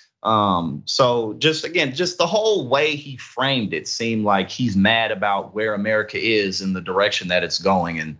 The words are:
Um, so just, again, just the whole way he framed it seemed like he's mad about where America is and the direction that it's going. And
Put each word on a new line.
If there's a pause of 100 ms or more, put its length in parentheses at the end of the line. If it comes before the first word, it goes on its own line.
(220)
Um,
so
just,
again,
just
the
whole
way
he
framed
it
seemed
like
he's
mad
about
where
America
is
and
the
direction
that
it's
going.
And